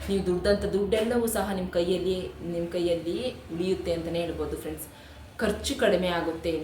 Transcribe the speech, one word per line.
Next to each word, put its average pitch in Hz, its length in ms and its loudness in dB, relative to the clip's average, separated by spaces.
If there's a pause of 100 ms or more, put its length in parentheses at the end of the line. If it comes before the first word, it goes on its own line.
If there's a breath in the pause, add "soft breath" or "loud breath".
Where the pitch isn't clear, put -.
ನೀವು 196 160 2
ದುಡ್ದಂಥ 190 400 4
ದುಡ್ಡೆಲ್ಲವೂ 220 600 2
ಸಹ 208 300 0
ನಿಮ್ಮ 180 120 -2
ಕೈಯಲ್ಲಿ, 180 480 2 (360)
ನಿಮ್ಮ 170 220 -2
ಕೈಯಲ್ಲಿ 170 420 0 (360)
ಉಳಿಯುತ್ತೆ 175 400 0
ಅಂತಲೇ 165 320 -2
ಹೇಳ್ಬೋದು 156 320 -4
ಫ್ರೆಂಡ್ಸ್. 156 300 -8 (540 loud breath)
ಖರ್ಚು 233 380 0
ಕಡಿಮೆ 185 280 4 (120)
ಆಗುತ್ತೆ 160 340 -2 (100)